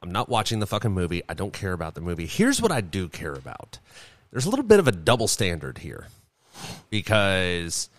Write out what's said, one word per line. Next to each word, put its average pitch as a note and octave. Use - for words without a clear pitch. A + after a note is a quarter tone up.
I'm F2
not F#2+
watching A2
the G#2
fucking G#2+
movie. F2
I E2+
don't F#2+
care F#2+
about D#2+
the -
movie. E2+
Here's A#3+
what A3+
I C3+
do F2+
care D#2
about. -
There's B2+
a F#3+
little C4+
bit G#3+
of D#3
a A#2+
double G#2
standard D#2
here -
because F#2